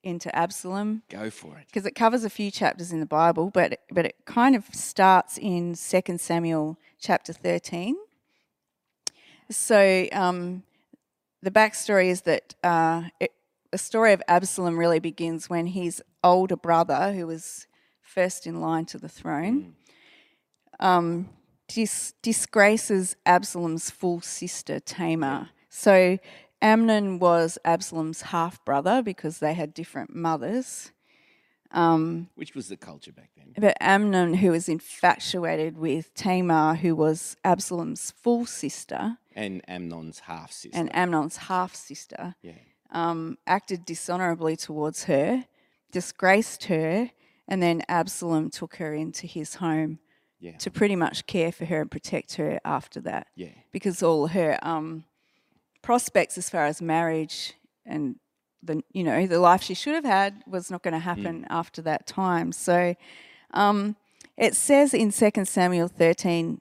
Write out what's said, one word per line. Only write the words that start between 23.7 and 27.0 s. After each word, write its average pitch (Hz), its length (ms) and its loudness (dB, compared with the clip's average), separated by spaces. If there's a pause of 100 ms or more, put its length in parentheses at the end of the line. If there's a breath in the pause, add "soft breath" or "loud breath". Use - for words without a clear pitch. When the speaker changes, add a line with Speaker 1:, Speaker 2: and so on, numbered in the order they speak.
Speaker 1:
full 175 300 -4
sister, - 600 -10
Tamar. 165 480 -4
Speaker 2:
Yeah. 143 180 -6 (220)
Speaker 1:
So 190 500 6 (440 loud breath)
Amnon 214 560 4